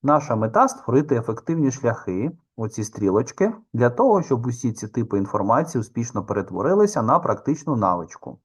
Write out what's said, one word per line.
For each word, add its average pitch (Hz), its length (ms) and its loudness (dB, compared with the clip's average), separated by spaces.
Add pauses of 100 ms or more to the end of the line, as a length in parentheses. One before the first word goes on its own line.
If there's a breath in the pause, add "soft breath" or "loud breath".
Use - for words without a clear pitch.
Наша 143 320 2
мета — 113 320 2
створити 143 480 0
ефективні 131 560 -2
шляхи, 117 600 -2 (260)
оці 110 260 -6
стрілочки, 104 720 0 (200)
для 120 160 4
того, 208 320 4
щоб 123 240 0
усі 120 280 -4
ці 110 140 -10
типи 107 300 -4
інформації 110 640 0
успішно 113 460 -6
перетворилися 104 760 0
на 131 180 4
практичну 151 560 -2
навичку. 87 680 -2